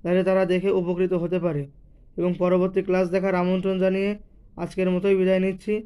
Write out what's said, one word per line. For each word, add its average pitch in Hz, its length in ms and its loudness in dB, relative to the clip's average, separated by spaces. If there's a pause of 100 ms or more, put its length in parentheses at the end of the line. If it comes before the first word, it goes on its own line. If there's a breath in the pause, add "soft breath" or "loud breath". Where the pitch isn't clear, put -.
যাতে 180 200 0
তারা 190 220 2
দেখে 180 240 0 (100)
উপকৃত 180 340 -2
হতে 175 320 -2
পারে 147 180 -2 (560)
এবং 180 120 0 (100)
পরবর্তী 185 460 2
ক্লাস 185 180 2 (100)
দেখার 190 280 0
আমন্ত্রণ 185 400 0
জানিয়ে 190 260 0 (540)
আজকের 185 300 -2
মতোই 190 260 2
বিদায় 185 260 4
নিচ্ছি। 190 280 -4 (120)